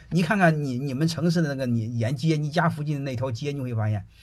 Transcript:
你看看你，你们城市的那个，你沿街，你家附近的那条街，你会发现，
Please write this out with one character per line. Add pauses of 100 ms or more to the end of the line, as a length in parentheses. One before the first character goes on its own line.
你
看
看
你，
你
们
城
市
的
那
个，
你
沿
街，
你
家
附
近
的
那
条
街，
你
会
发
现， (160)